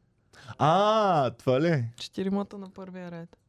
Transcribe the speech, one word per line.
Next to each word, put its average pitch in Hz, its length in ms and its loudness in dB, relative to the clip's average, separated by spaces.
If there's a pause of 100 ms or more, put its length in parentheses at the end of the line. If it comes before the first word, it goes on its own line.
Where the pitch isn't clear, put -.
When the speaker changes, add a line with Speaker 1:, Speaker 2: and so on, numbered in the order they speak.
(580)
Speaker 1:
А, 180 760 4
това 131 280 0
ли? 160 240 2 (120)
Speaker 2:
Четиримата 196 640 -6
на 190 120 -16
първия 185 400 -14
ред. 170 260 -16 (120)